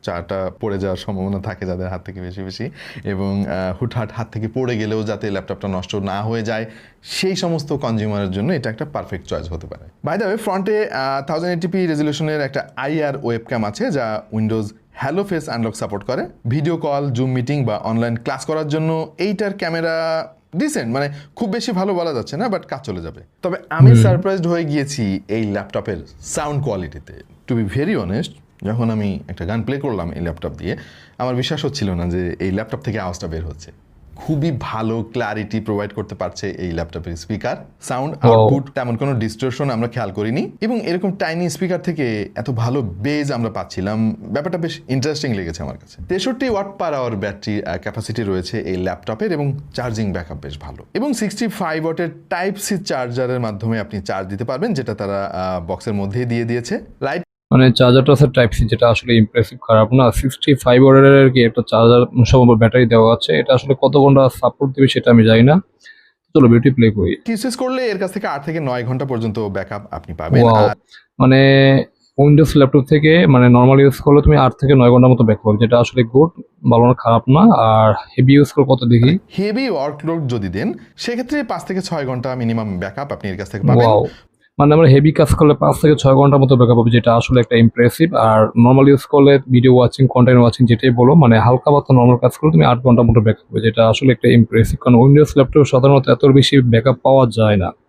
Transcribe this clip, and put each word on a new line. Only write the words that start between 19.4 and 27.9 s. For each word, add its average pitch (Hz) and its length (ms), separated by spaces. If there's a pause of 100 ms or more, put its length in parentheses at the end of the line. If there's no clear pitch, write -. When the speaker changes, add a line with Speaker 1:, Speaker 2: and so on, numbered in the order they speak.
Speaker 1:
ক্যামেরা 165 680 (280)
ডিসেন্ট, 190 380
মানে, 143 160 (260)
খুব 226 140
বেশি 233 220
ভালো 190 220
বলা 170 200
যাচ্ছে 120 240
না, 226 100
but 190 200
কাজ 139 140
চলে 92 200
যাবে। 78 200 (200)
তবে 180 160 (120)
আমি 143 220
Speaker 2:
হুম। 113 120
Speaker 1:
সারপ্রাইজড 170 440
হয়ে 170 160
গিয়েছি 143 640
এই 110 160
ল্যাপটপের 101 540 (240)
সাউন্ড 147 420
কোয়ালিটিতে। 90 500 (340)
To 127 80
be 110 220
very 151 260